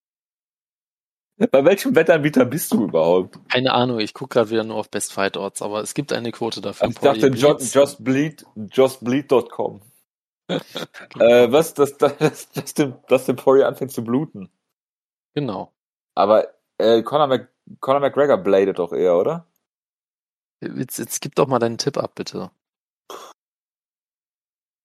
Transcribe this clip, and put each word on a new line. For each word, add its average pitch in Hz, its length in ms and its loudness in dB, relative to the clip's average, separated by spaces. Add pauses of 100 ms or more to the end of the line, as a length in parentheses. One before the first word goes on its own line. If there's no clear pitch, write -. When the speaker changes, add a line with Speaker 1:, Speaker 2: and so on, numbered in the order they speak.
(1500)
Speaker 1:
Bei 139 140 4
welchem 190 320 2
Wettanbieter 156 480 2
bist - 280 -4
du 120 120 0
überhaupt? 87 640 0
Speaker 2:
Keine 127 240 -2
Ahnung, 123 260 -2
ich 107 160 -6
guck - 160 -14
grad 113 200 0
wieder 113 120 -2
nur 110 140 -8
auf 107 120 -8
Best - 240 -8
Fight 98 240 -4
Odds, - 260 -8
aber 104 180 -6
es 104 140 -12
gibt 147 180 -6
eine 117 180 -4
Quote 113 300 -8
dafür, 101 260 -4
Speaker 1:
Also - 60 -4
ich - 80 -14
dachte, 139 200 2 (120)
Speaker 2:
Poirier 120 40 -4 (140)
Speaker 1:
Ju-, 147 60 0
Speaker 2:
blitzt. 135 180 -8
Speaker 1:
Just 139 300 2
Bleed, 139 420 -2 (240)
Just 131 340 2
Bleed 135 280 -2
dot 117 180 2
com. 107 300 -8 (680)
Speaker 2:
<laughs> - 0 -
Genau. - 760 -6
Speaker 1:
Äh, 120 260 6
was, 156 240 2
dass, 139 220 0
<laughs> - 20 -20
dass, 143 200 0
dass, 151 340 -4
dass - 220 -10
dem, 139 200 -2 (140)
dass 131 180 2
dem 139 80 -2
Poirier 135 320 4
anfängt 131 240 -6
zu 120 140 -8
bluten. 117 440 -6 (840)
Speaker 2:
Genau. 101 380 -8 (420)
Speaker 1:
Aber, 101 320 4 (320)
äh, 113 240 4
Conor 143 240 0
Mc-, 123 220 -2 (320)
Conor 139 200 0
McGregor 135 360 2
bladet 95 420 2
doch 87 140 -4
eher, 85 240 2
oder? 147 300 -2 (1120)
Speaker 2:
Jetzt, - 380 -10
jetzt - 220 -10
gib - 140 -12
doch 151 140 0
mal 131 100 0
deinen 117 200 -2
Tipp - 180 -6
ab, 117 180 -6
bitte. 101 360 -12 (2250)